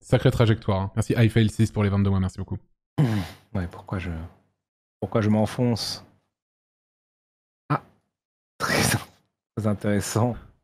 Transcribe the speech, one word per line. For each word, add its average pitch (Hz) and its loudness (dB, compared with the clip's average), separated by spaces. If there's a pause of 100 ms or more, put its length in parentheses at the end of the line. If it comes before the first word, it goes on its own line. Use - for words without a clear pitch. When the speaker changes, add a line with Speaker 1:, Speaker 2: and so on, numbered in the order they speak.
Speaker 1:
Sacrée 127 2
trajectoire, 107 2
hein. 98 -6
Merci - -2
iFail 113 4
six - 0
pour 107 -2
les 101 2
vingt-deux 98 2
mois, 95 0
merci 92 -4
beaucoup. 92 -10 (960)
Speaker 2:
Ouais, 92 -4
pourquoi - -10
je, 87 -8 (920)
pourquoi 113 0
je 104 2
m'enfonce ? 107 0 (1600)
Ah, 147 -2 (760)
très, - 0 (760)
très 107 -2
intéressant. 107 0 (280)